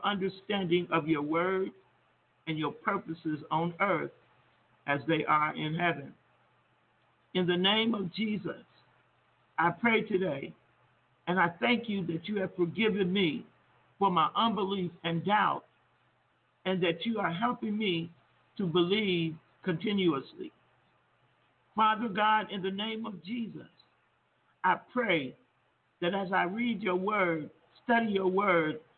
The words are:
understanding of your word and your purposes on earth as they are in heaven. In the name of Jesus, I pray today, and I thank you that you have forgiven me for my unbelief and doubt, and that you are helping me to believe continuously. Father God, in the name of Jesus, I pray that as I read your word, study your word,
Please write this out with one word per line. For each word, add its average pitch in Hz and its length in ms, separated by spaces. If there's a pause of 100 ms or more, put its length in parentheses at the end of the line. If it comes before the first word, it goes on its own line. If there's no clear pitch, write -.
understanding 190 880
of 160 160
your 151 140
word 185 480 (760)
and 156 120
your 151 140
purposes 165 680 (120)
on 170 300
earth 160 300 (760)
as 143 200
they 156 180
are 151 300
in 156 200
heaven. 160 380 (1200)
In 185 120
the 175 100
name 214 380
of 190 180
Jesus, 214 520 (960)
I 165 120
pray 226 320
today, 185 500 (760)
and 185 100
I 170 120 (100)
thank 233 280
you 196 180
that 160 200
you 202 140
have 185 160
forgiven 180 560
me 180 320 (560)
for 196 100
my 160 240
unbelief 196 560 (140)
and 165 200
doubt, 190 400 (1000)
and 185 180
that 170 220
you 226 160
are 175 100
helping 214 480
me 170 320 (460)
to 196 100
believe 175 680 (260)
continuously. 175 880 (1300)
Father 220 320
God, 208 420
in 190 120
the 190 80
name 220 360
of 180 160
Jesus, 180 460 (960)
I 180 120 (160)
pray 175 420 (640)
that 175 140
as 196 180
I 180 120
read 214 380
your 185 140
word, 185 540 (340)
study 233 280
your 190 140
word, 180 540 (180)